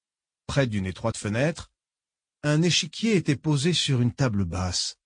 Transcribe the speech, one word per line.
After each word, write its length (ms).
près 200
d'une 180
étroite 320
fenêtre, 540
un 180
échiquier 540
était 200
posé 380
sur 280
une 120
table 320
basse 600